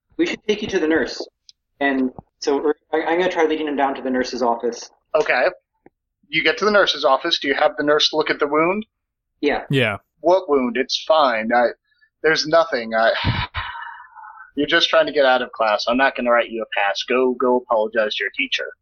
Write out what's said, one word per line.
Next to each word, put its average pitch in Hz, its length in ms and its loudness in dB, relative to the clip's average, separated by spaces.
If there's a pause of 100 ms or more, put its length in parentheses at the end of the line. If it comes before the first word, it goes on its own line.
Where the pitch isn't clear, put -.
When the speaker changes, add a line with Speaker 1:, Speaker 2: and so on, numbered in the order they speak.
(180)
Speaker 1:
We 339 80 0
should - 200 -6
take 208 160 -2
you 226 60 -6
to 196 100 -2
the 156 80 -2
nurse. 151 400 -2 (540)
And 131 300 0 (300)
so 143 220 -2
we're, 151 120 0 (180)
I, 160 100 0
I'm 165 160 -2
gonna 180 140 0
try 165 140 0
leading 151 200 -2
him 143 100 -4
down 135 200 0
to 127 60 -14
the 127 80 -4
nurse's 127 320 -2
office. 117 460 -2 (260)
Speaker 2:
Okay. 151 320 0 (840)
You 160 160 -2
get 160 140 2
to 190 80 -2
the 214 40 2
nurse's 156 340 2
office. 151 360 2
Do 147 80 -4
you 139 60 2
have 147 220 2
the 151 80 -4
nurse 147 280 2
look 156 180 0
at 151 80 -2
the 151 80 0
wound? 165 380 0 (560)
Speaker 1:
Yeah. 139 300 0
Speaker 3:
Yeah. 117 260 2 (240)
Speaker 2:
What 185 280 2
wound? 127 280 0
It's - 320 -4
fine. 120 440 2
I, 117 160 4 (540)
there's 151 240 0
nothing. 147 480 0
I, 113 200 4
<sighs> - 1400 -8
you're 143 120 -2
just 165 240 2
trying 160 160 4
to 147 60 -8
get 139 120 4
out 127 180 4
of 120 100 -10
class. 107 360 0
I'm 123 80 2
not 135 180 2
gonna 123 160 -2
write 117 200 2
you 113 120 -6
a - 160 -8
pass. 101 240 -2
Go, 127 320 0
go 123 220 0
apologize 110 580 -2
to 104 100 -6
your 101 120 -6
teacher. - 300 -6 (160)